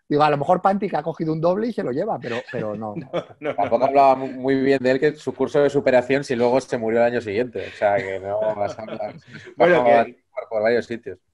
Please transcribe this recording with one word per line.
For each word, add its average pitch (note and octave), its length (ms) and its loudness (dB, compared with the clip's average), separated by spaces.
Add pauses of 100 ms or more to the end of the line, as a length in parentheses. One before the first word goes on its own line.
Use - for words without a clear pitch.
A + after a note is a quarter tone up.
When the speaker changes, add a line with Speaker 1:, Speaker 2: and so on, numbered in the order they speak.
Speaker 1:
digo, D3 140 2
a D#3 80 4
lo D3 60 2
mejor F3+ 260 0
Pantic G3 320 0
ha D3+ 80 -4
cogido D#3+ 300 -4
un D#3+ 80 -4
doble F#3+ 260 0
y A#3 60 -6
se G3 100 -6
lo B2+ 80 -4
lleva, E3+ 280 -4
pero, A#2+ 180 -8 (140)
pero G#2+ 240 -6
no. G#2+ 200 -10
Speaker 2:
<laughs> - 20 -12
No, D3 140 -12
no, - 120 -6 (160)
no. D3 160 -6
Speaker 3:
Tampoco A#2+ 300 0
hablaba C3+ 300 6
mu-, C3 120 -4 (140)
muy C3+ 140 0
bien C3+ 260 2
de B2+ 100 2
él, C3+ 80 0
que D3+ 160 2
su - 200 -8
curso C3 260 0
de C#3+ 80 4
superación, C3+ 540 2
si C3+ 120 -4
luego A#2+ 240 2
se C3 200 -4
murió A2+ 220 0
el A#2+ 40 6
año A#2+ 160 0
siguiente. G#2 460 -4
O G2+ 100 -18
sea, G2+ 200 2
que F#2+ 220 -6
no, G2 200 -4 (160)
vas G#2 240 -6
a - 20 -12
hablar, G#2+ 320 -10 (240)
Speaker 2:
<laughs> - 180 -20
Bueno, E3+ 280 4
Speaker 3:
vas A#2+ 180 6
a A2+ 40 -2
Speaker 2:
que - 180 -14 (100)
Speaker 3:
por, - 160 -12
por A2 140 -2
varios A2+ 240 2
sitios. A2+ 320 -10 (140)